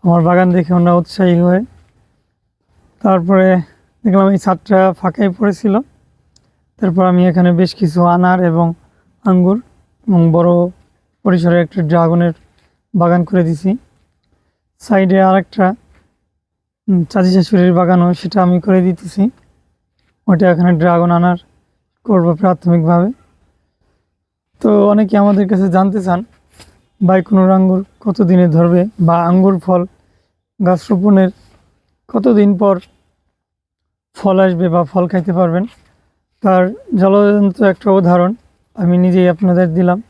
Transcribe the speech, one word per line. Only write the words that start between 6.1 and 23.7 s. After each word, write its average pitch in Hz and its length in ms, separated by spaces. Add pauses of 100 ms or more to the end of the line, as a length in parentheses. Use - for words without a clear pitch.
তারপর 190 280
আমি 180 200
এখানে 180 260
বেশ 175 220
কিছু 175 300
আনার 180 340 (120)
এবং 165 160 (580)
আঙ্গুর 185 340 (480)
এবং 185 140 (120)
বড় 175 180 (760)
পরিসরে 175 360
একটা 170 220
ড্রাগনের 170 520 (600)
বাগান 175 300
করে 180 180
দিছি। 165 280 (1120)
সাইডে 190 400
আর 190 140
একটা, 196 280 (1200)
উম, 180 160
চাচি 185 280
শাশুড়ির 180 400
বাগানও, 175 420
সেটা 190 280
আমি 180 180
করে 190 220
দিতেছি। 185 400 (1040)
ওটা 185 240
এখানে 175 300
ড্রাগন 175 300
আনার 175 280 (680)
করবো 180 280
প্রাথমিকভাবে। 175 760 (1500)